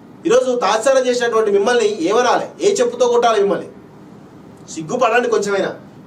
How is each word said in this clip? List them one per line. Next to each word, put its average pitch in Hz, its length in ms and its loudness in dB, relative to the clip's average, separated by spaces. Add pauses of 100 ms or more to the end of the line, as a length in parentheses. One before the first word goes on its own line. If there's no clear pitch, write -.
(260)
ఈరోజు 254 300 2
తాత్సారం 240 500 0
చేసినటువంటి 233 440 0
మిమ్మల్ని 202 580 0
ఏమనాలి? 214 580 0
ఏ - 80 2
చెప్పుతో 240 340 0
కొట్టాలి 233 320 2
మిమ్మల్ని? 196 260 -2 (1040)
సిగ్గుపడండి 233 560 0
కొంచెమైనా. 196 460 -2 (320)